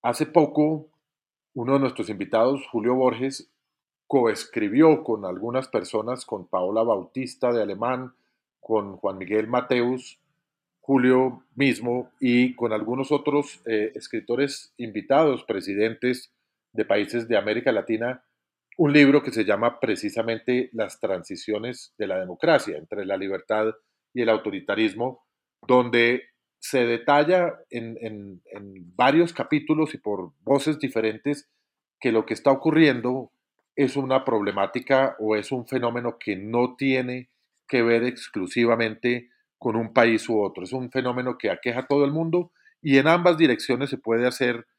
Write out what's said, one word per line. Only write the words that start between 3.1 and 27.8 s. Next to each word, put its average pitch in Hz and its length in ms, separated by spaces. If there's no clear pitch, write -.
coescribió 123 960
con 107 180
algunas 110 460
personas, 110 560
con 95 200
Paola 98 380
Bautista 120 720
de 117 80
Alemán, 120 520
con 101 380
Juan 95 200
Miguel 107 300
Mateus, 123 720
Julio 127 640
mismo 123 640
y 123 360
con 117 180
algunos 123 400
otros, 147 520
eh, 107 300
escritores 123 800
invitados, 123 680
presidentes 110 880
de 107 100
países 113 460
de 113 80
América 110 340
Latina, 117 540
un 151 140
libro 143 320
que 131 80
se 110 140
llama 104 340
precisamente 113 920
Las 110 260
transiciones 104 1000
de 104 100
la 95 120
democracia, 95 580
entre 95 280
la 98 100
libertad 98 520
y 123 100
el 113 60
autoritarismo, 107 920
donde 120 580
se 127 260
detalla 147 680
en, 113 320